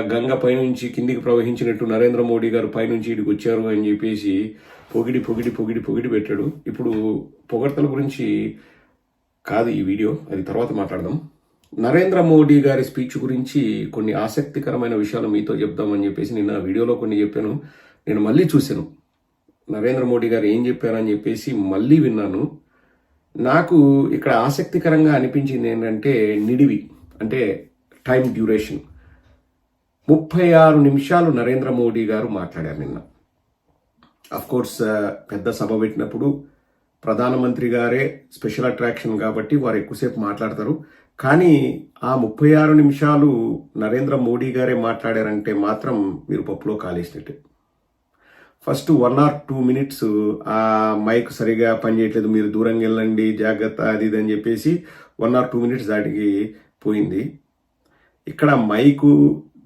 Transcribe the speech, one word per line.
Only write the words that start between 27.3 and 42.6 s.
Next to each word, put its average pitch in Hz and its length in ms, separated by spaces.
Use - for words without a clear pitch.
టైమ్ 127 260
డ్యూరేషన్. 110 460
ముప్పై 170 420
ఆరు 160 260
నిమిషాలు 143 540
నరేంద్ర 127 380
మోడీ 117 360
గారు 110 220
మాట్లాడారు 82 520
నిన్న. 69 180
Of - 200
course, 117 300
ఆ, 104 240
పెద్ద 101 180
సభ 107 320
పెట్టినప్పుడు - 600
ప్రధానమంత్రి 123 640
గారే 120 540
స్పెషల్ - 320
అట్రాక్షన్ 120 540
కాబట్టి 110 360
వారు 139 220
ఎక్కువసేపు 117 420
మాట్లాడతారు. 107 640
కానీ 147 640
ఆ 127 120
ముప్పై 131 380
ఆరు 151 200